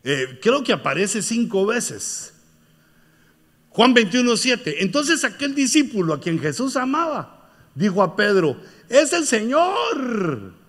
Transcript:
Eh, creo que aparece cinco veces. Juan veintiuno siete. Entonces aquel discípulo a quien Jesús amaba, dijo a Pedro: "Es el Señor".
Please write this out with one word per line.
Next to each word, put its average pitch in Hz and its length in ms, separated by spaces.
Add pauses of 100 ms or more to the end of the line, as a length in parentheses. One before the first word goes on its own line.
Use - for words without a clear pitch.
Eh, 131 380
creo 262 220
que 226 100
aparece 180 480
cinco 196 440
veces. - 680 (1400)
Juan 247 240
veintiuno 240 420
siete. 180 480
Entonces 285 400
aquel 277 320
discípulo 226 580
a - 60
quien 165 200
Jesús 156 360
amaba, 277 760 (240)
dijo 185 260
a 185 140
Pedro: 190 420 (320)
"Es 285 240
el 339 120
Señor". 247 1300 (160)